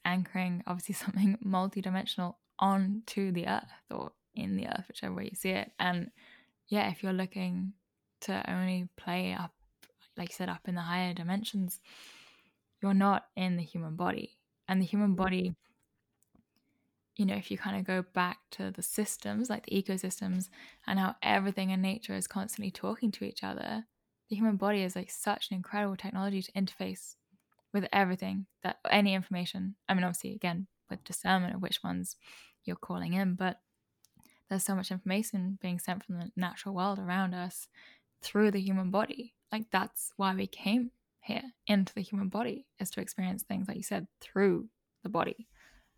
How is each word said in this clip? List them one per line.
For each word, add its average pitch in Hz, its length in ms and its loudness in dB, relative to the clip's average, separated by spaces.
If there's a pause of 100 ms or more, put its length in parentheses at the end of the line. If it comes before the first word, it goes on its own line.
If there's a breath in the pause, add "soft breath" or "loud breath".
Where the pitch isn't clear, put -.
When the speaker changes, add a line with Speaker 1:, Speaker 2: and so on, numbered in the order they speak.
Speaker 1:
anchoring, 180 600 0
obviously, 180 280 -4
<laughs> - 20 -6
something 196 480 4
multidimensional 190 920 0 (220)
onto 196 760 2
the 170 160 0
earth - 220 -2 (200)
or - 220 -6 (220)
in 190 220 -2
the 190 120 -2
earth, - 200 -4
whichever 185 260 -6
way 190 100 -4
you 196 120 -10
see 190 140 -2
it. 190 280 -4
And, 180 320 0 (580 soft breath)
yeah, 208 220 2
if - 120 -8
you're 190 100 0
looking 185 640 -2 (480)
to - 280 -4
only 180 460 0
play 185 380 -2
up, 175 200 -6 (640)
like 175 140 -6
you - 40 -12
said, 185 140 -4
up 175 200 -6
in 180 80 0
the 175 60 -2
higher 175 320 0
dimensions, 185 680 -2 (1000 loud breath)
you're 196 120 4
not 196 320 6 (100)
in 185 200 2
the 175 60 -2
human 160 340 -6
body. - 420 -4 (300)
And 190 120 4
the 185 60 4
human 202 320 4
Speaker 2:
Mm. 185 80 2
Speaker 1:
body, 185 300 0 (1600)
you 208 100 4
know, 196 80 2
if 196 160 -4
you 190 80 -2
kinda 190 240 -2
go 185 200 0
back 180 360 -2 (140)
to 196 180 -6
the 190 120 -8
systems, 214 680 -2
like - 160 -4
the 196 160 2
ecosystems, 185 680 -2 (380 loud breath)
and 190 120 2
how 190 240 2
everything 196 480 2
in 185 120 2
nature 190 320 -2
is 185 120 -2
constantly 196 440 -6
talking 208 420 -2
to - 120 -8
each - 180 -8
other, 196 440 -4 (420)
the 214 80 -2
human 214 200 4
body 196 260 2
is, 185 140 -2
like, 185 140 -6
such - 400 -4
an 190 60 -2
incredible 196 400 -2
technology 190 440 -2
to - 120 -8
interface 190 640 -4 (560)
with 202 200 0
everything, 190 540 2 (160)
that - 180 -4 (100)
any 202 240 8
information, 185 600 -2 (120)
I 190 60 4
mean, 180 100 4
obviously, 180 300 -2
again, 180 340 -2 (220)
with 185 140 -8
discernment 180 500 2
of 190 80 -4
which - 200 -2
ones 180 340 -4 (480 loud breath)
you're 175 120 -4
calling 175 380 -4
in, 190 220 2
but 185 260 -2 (880 soft breath)
there's 190 160 -2
so 202 100 0
much 190 160 -2
information 190 720 -2
being 180 180 -2
sent 185 260 -4
from 175 140 -6
the 170 180 -8
natural 180 380 -4
world 190 240 0
around 185 360 0
us 180 340 -6 (540 soft breath)
through 214 280 6
the 196 100 2
human 190 300 2
body. 240 440 0 (180)
Like, 220 180 -4
that's - 460 0
why 190 180 2
we 190 120 0
came 240 460 2 (280)
here 240 320 -6 (140)
into 196 280 6
the 202 80 -4
human 196 260 -2
body, 226 380 -2 (120)
is - 140 -4
to - 80 -4
experience 190 420 -4
things, 190 260 -4
like - 80 -6
you 185 60 -6
said, 190 260 -4 (120)
through 190 480 4 (340)
the 190 60 -8
body, - 400 0 (500 soft breath)